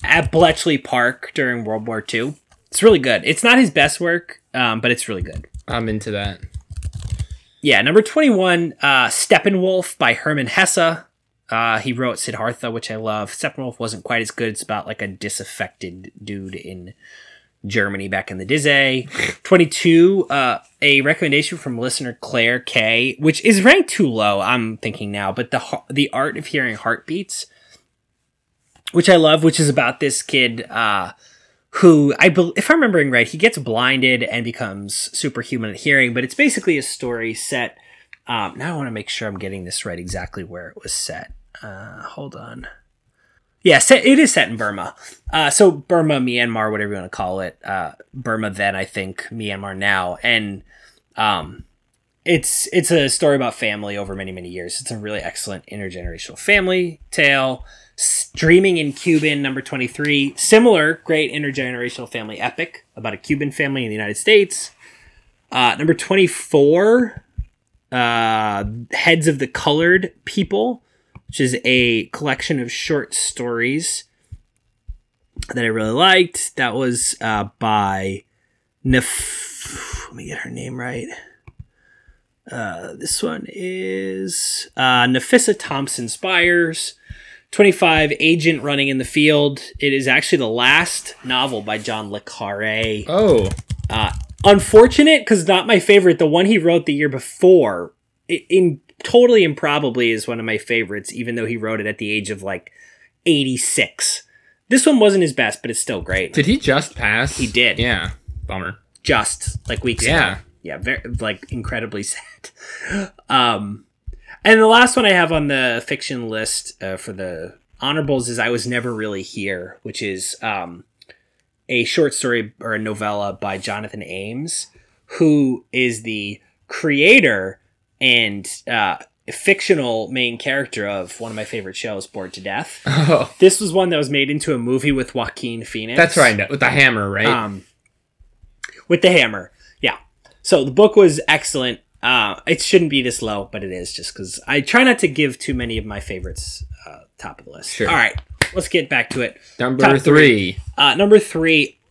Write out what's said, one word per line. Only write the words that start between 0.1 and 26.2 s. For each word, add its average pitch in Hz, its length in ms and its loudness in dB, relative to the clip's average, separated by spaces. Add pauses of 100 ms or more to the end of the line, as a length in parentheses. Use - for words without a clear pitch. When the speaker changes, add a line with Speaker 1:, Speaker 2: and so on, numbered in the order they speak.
Speaker 1:
Bletchley 160 460 2
Park 123 540 -4
during 123 320 -4
World 110 220 -6
War 113 160 -6
Two. 123 320 -6 (360)
It's - 120 -2
really 208 160 8
good. 123 260 0
It's - 180 0
not 240 160 6
his 233 120 4
best 147 300 0
work, 170 420 -4 (120)
um, 117 260 -2
but 120 100 0
it's - 180 -4
really 95 140 -8
good. 82 240 -10 (200)
Speaker 2:
I'm 117 220 -4
into 107 240 -6
that. 101 280 -6 (1200)
Speaker 1:
Yeah, 120 200 4
number 165 180 4
twenty-one, 185 800 2
uh, 135 280 4
Steppenwolf 185 880 0
by 120 160 2
Hermann 147 320 -2
Hesse. 165 580 0 (460)
Uh, 113 300 2
he 123 120 -4
wrote 120 260 -4
Siddhartha, 117 520 -6
which 113 200 -8
I 110 60 -8
love. 107 360 -6
Steppenwolf 131 480 -8
wasn't 113 240 -8
quite 117 180 -2
as 107 80 -6
good. 117 200 -6
It's 101 120 -10
about, 107 240 -8
like, - 160 -10
a 101 60 -6
disaffected 95 1040 -10 (100)
dude 98 320 -12
in 90 400 -16 (720)
Germany 101 400 -4
back 95 240 -6
in 95 80 -10
the 95 60 -10
Dizzy. 135 640 2 (180)
Speaker 2:
<laughs> - 160 -10
Speaker 1:
Twenty-two, 175 880 4
uh, 131 300 0 (200)
a 143 200 4
recommendation 147 580 0
from 123 180 -8
listener 123 440 -6
Claire 120 400 0
K, 117 580 0
which 151 260 0
is 202 180 6
ranked 294 280 6
too 170 180 2
low, 104 320 0
I'm 110 380 -2
thinking 104 320 -8
now, 101 220 -4
but 120 180 -6
the 131 80 -2
Ho-, - 320 -8
The 139 220 0
Art 139 260 -4